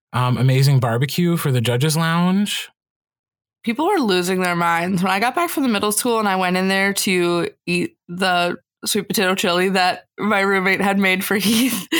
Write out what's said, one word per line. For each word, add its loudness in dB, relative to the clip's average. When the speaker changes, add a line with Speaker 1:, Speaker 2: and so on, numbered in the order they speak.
Speaker 1:
um, 0
amazing 4
barbecue 0
for -2
the 0
judges' 0
lounge. 0
Speaker 2:
People -2
were 2
losing 0
their 0
minds. 0
When 0
I 0
got 0
back -2
from -2
the 0
middle 0
school -2
and 0
I 0
went 0
in 0
there 0
to 0
eat -4
the 0
sweet -2
potato 0
chili 0
that 0
my 0
roommate 2
had 2
made 0
for -2
<laughs> 0
Heath 0